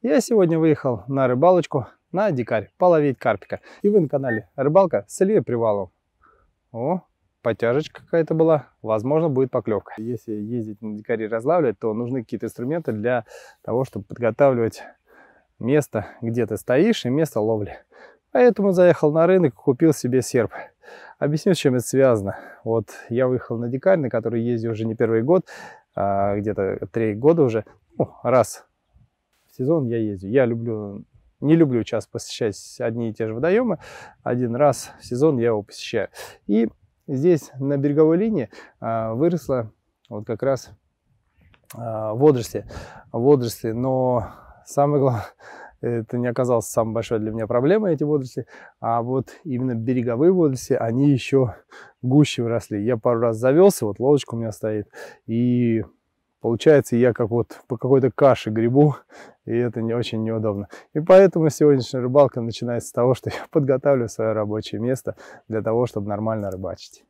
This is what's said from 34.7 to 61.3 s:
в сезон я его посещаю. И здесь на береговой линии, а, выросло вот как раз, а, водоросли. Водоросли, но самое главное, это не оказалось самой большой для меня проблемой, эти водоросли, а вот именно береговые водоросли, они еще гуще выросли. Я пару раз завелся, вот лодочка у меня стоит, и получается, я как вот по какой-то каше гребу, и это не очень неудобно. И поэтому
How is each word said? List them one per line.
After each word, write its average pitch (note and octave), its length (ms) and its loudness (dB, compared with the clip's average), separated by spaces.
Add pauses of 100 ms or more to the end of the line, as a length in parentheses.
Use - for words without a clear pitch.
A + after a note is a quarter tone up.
в - 60 -20
сезон C3+ 340 2
я A#2 80 2
его G#2+ 160 0
посещаю. - 460 -6 (380)
И G#3+ 220 2 (380)
здесь D#3 520 0
на C#3 180 -2
береговой D3+ 400 2
линии, G3 320 -2 (300)
а, A2+ 340 -4
выросло C3+ 580 -2 (360)
вот G#2+ 180 -12
как A2+ 160 -6
раз, C3 300 -4 (1040)
а, A2 380 -6
водоросли. A#2+ 520 2 (460)
Водоросли, A#2+ 600 2
но B2+ 600 -2 (340)
самое C#3+ 360 0
главное, B2 240 0 (560)
это A#2+ 360 -4
не B2 100 -2
оказалось B2 380 0
самой A2+ 280 -2
большой A2+ 260 -4
для G#2+ 120 -4
меня A2 160 -6
проблемой, D#3+ 460 0
эти D3+ 100 -4
водоросли, C#3 420 -4 (340)
а A#2 220 -2
вот B2+ 280 -4 (140)
именно B2+ 320 -4
береговые B2 560 0
водоросли, D3 440 0
они A#2+ 340 0
еще C3 460 2 (460)
гуще C3 420 2
выросли. A2+ 340 -4
Я A2+ 200 -2
пару A#2+ 220 0
раз A#2 180 0
завелся, C#3+ 480 4
вот G2+ 140 -6
лодочка C3 360 2
у - 20 -4
меня A2+ 140 -6
стоит, G#2+ 380 -6 (360)
и A#2 600 0 (560)
получается, A#2+ 560 4
я A#2+ 160 4
как A2+ 160 -4
вот A#2 380 -4
по B2 100 -6
какой-то C3 340 2
каше C3 380 2
гребу, B2 460 2 (500)
и A2+ 100 -6
это A#2 260 -2
не A2+ 120 -4
очень A2+ 300 -4
неудобно. G#2+ 440 -4 (260)
И D3+ 60 -2
поэтому F3 500 6